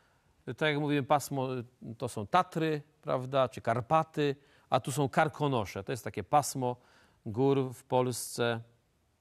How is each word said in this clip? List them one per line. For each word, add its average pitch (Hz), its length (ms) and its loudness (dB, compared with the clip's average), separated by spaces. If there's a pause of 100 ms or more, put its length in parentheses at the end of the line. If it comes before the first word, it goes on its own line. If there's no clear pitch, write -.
(560)
tak 156 120 0
jak 147 100 2
mówimy, 147 240 2
pasmo, 135 460 0 (500)
to 123 100 -4
są 107 180 -8
Tatry, 160 560 0 (200)
prawda, 131 460 0
czy - 120 -14
Karpaty, 143 760 0 (340)
a 127 100 4
tu 143 120 -6
są 135 160 2
Karkonosze. 135 760 0
To - 80 -6
jest 120 120 -8
takie 107 200 -6
pasmo 131 520 0 (500)
gór 131 480 2
w - 100 -20
Polsce, 120 760 0 (600)